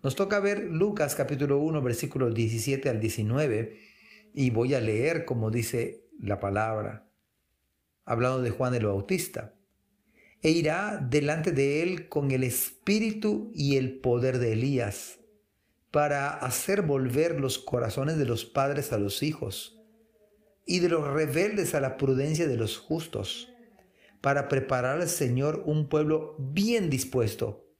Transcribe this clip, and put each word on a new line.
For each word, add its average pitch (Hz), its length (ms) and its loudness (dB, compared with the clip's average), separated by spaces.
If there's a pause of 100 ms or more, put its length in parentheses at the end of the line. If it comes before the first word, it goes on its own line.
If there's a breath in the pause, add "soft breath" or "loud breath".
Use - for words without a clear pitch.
Nos 135 140 0
toca 202 240 2
ver 202 240 0
Lucas 170 500 0
capítulo 139 440 2
uno, 156 220 0
versículos 123 540 0
diecisiete 117 540 0
al 113 100 0
diecinueve, 113 800 0 (540 loud breath)
y 131 160 2
voy 120 240 2
a 127 80 2
leer 113 420 0
como 110 280 -2
dice 117 580 -4 (100)
la 101 220 -4
palabra, 107 640 -2 (960)
hablando 127 380 0
de 120 80 0
Juan 123 260 0
el 110 100 2
Bautista. 104 680 -2 (880 soft breath)
"E 160 80 4
irá 170 480 0
delante 147 560 0
de 139 300 2
él 175 260 -4
con 139 220 0
el 131 120 2
espíritu 214 1120 -2
y 139 220 2
el 127 240 -2
poder 123 380 2
de 120 120 2
Elías, 113 680 -2 (720)
para 143 420 0
hacer 190 500 -2
volver 143 580 2
los 131 200 -2
corazones 135 580 -2
de 143 80 2
los 117 180 0
padres 139 480 0
a 117 60 0
los 101 260 -2
hijos, - 580 -6 (840)
y 180 140 2
de 175 100 4
los 156 180 2
rebeldes 160 680 0
a 147 40 2
la 131 160 -2
prudencia 143 500 2
de 131 120 0
los 110 200 -2
justos, 160 760 -6 (680 soft breath)
para 139 260 2
preparar 135 540 0
al 170 60 -2
Señor 139 600 0
un 151 200 2
pueblo 156 520 0
bien 185 500 0
dispuesto." 120 800 -2 (100)